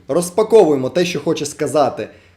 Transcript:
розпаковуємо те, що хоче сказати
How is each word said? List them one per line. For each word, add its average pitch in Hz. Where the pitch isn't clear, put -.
розпаковуємо 175
те, 170
що 170
хоче 156
сказати 131